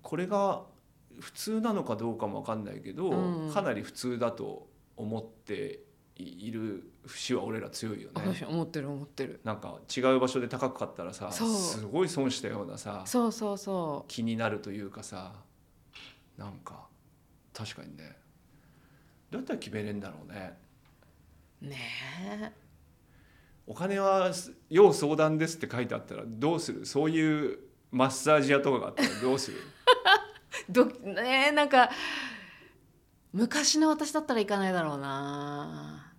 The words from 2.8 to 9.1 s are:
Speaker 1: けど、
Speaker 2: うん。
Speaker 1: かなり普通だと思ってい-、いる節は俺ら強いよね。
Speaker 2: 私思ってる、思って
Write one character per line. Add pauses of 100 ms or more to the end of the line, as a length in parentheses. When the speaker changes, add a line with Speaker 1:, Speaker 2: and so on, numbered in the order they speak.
Speaker 1:
け
ど、
Speaker 2:
う
ん。
Speaker 1:
か
な
り
普
通
だ
と (280)
思
っ
て (360)
い-、
い
る (140)
節
は
俺
ら
強
い
よ
ね。
Speaker 2:
私
思
っ
て
る、
思
っ
て